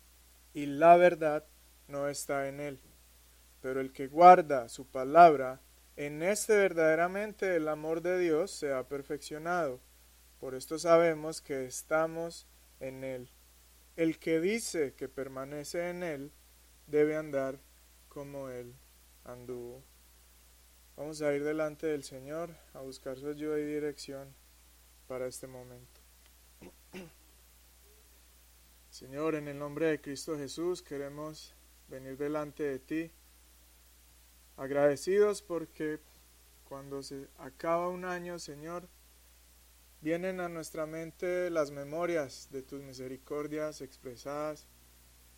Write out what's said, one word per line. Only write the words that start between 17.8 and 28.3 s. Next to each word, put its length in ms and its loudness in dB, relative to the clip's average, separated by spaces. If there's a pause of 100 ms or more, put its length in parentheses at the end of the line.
como 400 -12
él 260 -14 (500)
anduvo". 580 -12 (1120)
Vamos 240 -10
a 140 2
ir 100 -2
delante 440 -4
del 160 -2
Señor 500 -10 (180)
a 80 -16
buscar 380 -10
su 100 -10
ayuda 300 -4
y 60 -2
dirección 720 -8 (720)
para 200 -8
este 200 -12
momento. 540 -20 (920)
<clears throat> 80 -14 (1900)